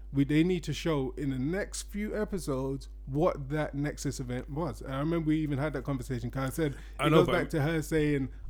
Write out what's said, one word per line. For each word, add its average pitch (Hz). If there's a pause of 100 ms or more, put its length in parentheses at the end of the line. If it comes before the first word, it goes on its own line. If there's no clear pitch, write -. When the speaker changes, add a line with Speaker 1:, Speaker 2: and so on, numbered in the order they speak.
(140)
Speaker 1:
we, 139
they 151
need 180
to 147
show 143
in 139
the 131
next 165
few 208
episodes 139 (180)
what 143
that 151
Nexus 143
event 123
was. 143
And 135
I 135
remember 160
we 156
even 147
had 143
that 135
conversation, 123
'cause 135
I -
said, 151 (240)
Speaker 2:
I 139
Speaker 1:
it 151
Speaker 2:
know, 160
Speaker 1:
goes 175
Speaker 2:
but -
Speaker 1:
back 151
to 156
her 160
saying, 147 (220)